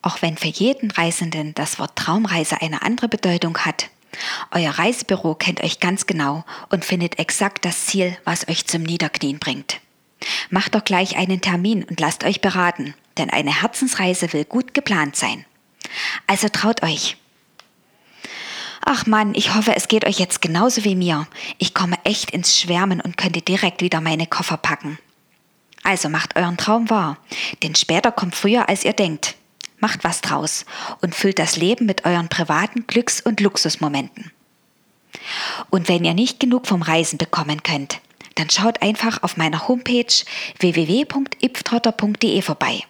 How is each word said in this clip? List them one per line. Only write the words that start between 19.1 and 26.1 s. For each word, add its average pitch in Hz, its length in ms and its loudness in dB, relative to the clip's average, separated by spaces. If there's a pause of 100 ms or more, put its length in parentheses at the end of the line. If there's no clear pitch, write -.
ich 196 180 2
hoffe, 214 220 4
es - 120 0
geht 214 180 4
euch 202 140 0
jetzt - 220 0
genauso 202 420 2
wie 196 120 2
mir. 170 320 2 (300)
Ich - 160 -2
komme 180 300 0
echt - 280 0
ins - 260 2
Schwärmen 175 440 2
und 175 160 -6
könnte 170 240 -2
direkt 185 400 0
wieder 175 200 0
meine 160 240 0
Koffer - 320 -2
packen. 156 400 -4 (840)
Also 185 260 0
macht - 260 -4